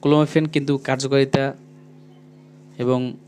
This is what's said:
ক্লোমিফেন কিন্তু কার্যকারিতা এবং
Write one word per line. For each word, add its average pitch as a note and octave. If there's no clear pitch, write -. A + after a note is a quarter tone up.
ক্লোমিফেন D3+
কিন্তু C#3+
কার্যকারিতা C3+
এবং B2+